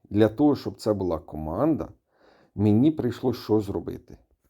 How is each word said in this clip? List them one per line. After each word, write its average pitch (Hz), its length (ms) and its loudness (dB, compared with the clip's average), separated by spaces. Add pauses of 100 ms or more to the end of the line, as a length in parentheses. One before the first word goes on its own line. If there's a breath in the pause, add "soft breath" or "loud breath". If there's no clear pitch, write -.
Для 107 200 4
того, 143 260 2
щоб - 260 -10
це 110 120 0
була 87 260 -2
команда, 87 720 -4 (640 soft breath)
мені 107 360 4
прийшлось 123 460 -4
що 110 220 0
зробити. 90 580 -8 (320)